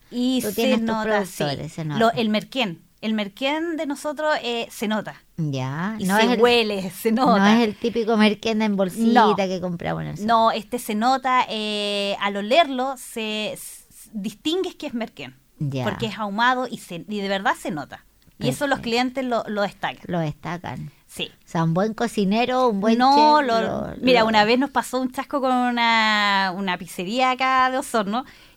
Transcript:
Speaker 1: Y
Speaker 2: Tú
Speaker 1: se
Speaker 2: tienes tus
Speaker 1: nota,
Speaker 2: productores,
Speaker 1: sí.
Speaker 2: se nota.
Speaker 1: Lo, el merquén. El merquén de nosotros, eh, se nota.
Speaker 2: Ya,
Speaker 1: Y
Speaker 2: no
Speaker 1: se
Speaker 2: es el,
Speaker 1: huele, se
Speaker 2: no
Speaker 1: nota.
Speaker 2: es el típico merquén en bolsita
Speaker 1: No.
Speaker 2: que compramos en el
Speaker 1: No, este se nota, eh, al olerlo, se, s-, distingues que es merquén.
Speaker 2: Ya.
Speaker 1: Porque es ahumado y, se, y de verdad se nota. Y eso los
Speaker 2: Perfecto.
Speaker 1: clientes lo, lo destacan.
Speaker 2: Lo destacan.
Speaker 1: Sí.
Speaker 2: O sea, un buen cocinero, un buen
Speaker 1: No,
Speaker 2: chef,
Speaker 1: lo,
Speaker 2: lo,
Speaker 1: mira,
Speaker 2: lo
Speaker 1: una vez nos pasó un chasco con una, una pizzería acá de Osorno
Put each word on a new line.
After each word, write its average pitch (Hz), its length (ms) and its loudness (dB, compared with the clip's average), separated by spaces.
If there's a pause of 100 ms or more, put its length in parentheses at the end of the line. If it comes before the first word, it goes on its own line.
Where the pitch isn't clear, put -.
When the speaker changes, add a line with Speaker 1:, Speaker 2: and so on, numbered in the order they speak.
Speaker 1:
Y 247 320 0
Speaker 2:
Tú 214 80 -4
Speaker 1:
se 190 60 -8
Speaker 2:
tienes 214 240 2
tus 226 80 -2
Speaker 1:
nota, 220 160 -2
Speaker 2:
productores, 185 680 -2
Speaker 1:
sí. - 40 -20
Speaker 2:
se 165 100 -8
nota. 151 140 -4
Speaker 1:
Lo, 226 140 4
el 233 160 0
merquén. 214 520 -4 (200)
El 220 140 -2
merquén 277 640 -4
de 320 100 -4
nosotros, 302 560 -2
eh, 233 260 -4
se - 180 -6
nota. 190 280 -4 (220)
Speaker 2:
Ya, 151 600 -4
Speaker 1:
Y 214 80 -6
Speaker 2:
no 190 120 2
Speaker 1:
se 220 80 6
Speaker 2:
es 240 80 2
el, 220 80 2
Speaker 1:
huele, 214 500 2
se - 200 -2
Speaker 2:
no 240 160 2
Speaker 1:
nota. 208 300 6
Speaker 2:
es 233 100 4
el 208 80 -4
típico 226 400 -2
merquén 214 460 2
en 208 140 0
bolsita 220 520 4
Speaker 1:
No. 208 80 4
Speaker 2:
que 190 240 -2
compramos 170 440 -4
en 151 60 -8
el 175 180 -6
Speaker 1:
No, 226 240 4
este 208 260 -6
se 240 160 -6
nota, 254 560 2
eh, 208 680 -4
al 202 180 -2
olerlo, 262 600 0
se, 214 560 -6
s-, - 320 -16 (280)
distingues 302 640 -4
que - 120 -14
es - 60 -10
merquén. 147 420 -10 (220)
Speaker 2:
Ya. 135 260 -4
Speaker 1:
Porque 214 240 -2
es 196 120 -8
ahumado 233 500 0
y, - 80 -10
se, - 300 -12
y 208 140 -6
de 196 60 -4
verdad 196 320 0
se 277 120 -6
nota. 139 340 -10 (320)
Y 156 120 0
eso - 180 -2
los - 120 0
Speaker 2:
Perfecto. - 40 -12
Speaker 1:
clientes 254 420 -2
lo, 240 220 0
lo 208 160 -2
destacan. - 420 -6
Speaker 2:
Lo 175 140 -2
destacan. 160 720 -6 (160)
Speaker 1:
Sí. - 240 -10 (120)
Speaker 2:
O - 40 -20
sea, 165 160 0
un 165 100 2
buen 202 220 0
cocinero, 240 760 0
un 196 120 -2
buen 226 180 4
Speaker 1:
No, 294 400 6
Speaker 2:
chef, 285 80 2
Speaker 1:
lo, 226 140 2
Speaker 2:
lo, - 400 -4
Speaker 1:
mira, 247 200 6
Speaker 2:
lo 220 60 4
Speaker 1:
una 220 180 4
vez 240 140 4
nos 277 100 0
pasó 254 320 -2
un 254 100 -2
chasco 269 300 -4
con 262 120 0
una, 220 1040 2
una 185 220 -2
pizzería 208 540 -2
acá 262 400 2
de 254 80 0
Osorno 226 460 -2 (320)